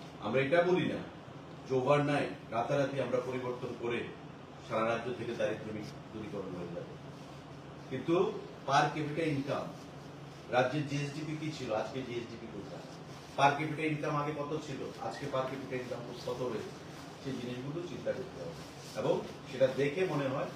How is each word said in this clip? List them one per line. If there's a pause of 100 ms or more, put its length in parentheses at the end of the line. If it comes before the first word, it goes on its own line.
(200)
আমরা
এটা
বলি
না (720)
যে
ওভারনাইট
রাতারাতি
আমরা
পরিবর্তন (120)
করে (640)
সারা
রাজ্য
থেকে
দারিদ্র্য (420)
দূরীকরণ
হয়ে
যাবে, (960)
কিন্তু (340)
per
capita
income, (840)
রাজ্যের
জিএসডিপি
কি
ছিল,
আজকে
জিএসডিপি
কোথায়? (500)
Per
capita
income
আগে
কত
ছিল,
আজকে
per
capita
income
কত
হয়েছে, (540)
সেই
জিনিসগুলো
চিন্তা
করতে
হবে (360)
এবং (320)
সেটা (100)
দেখে
মনে
হয়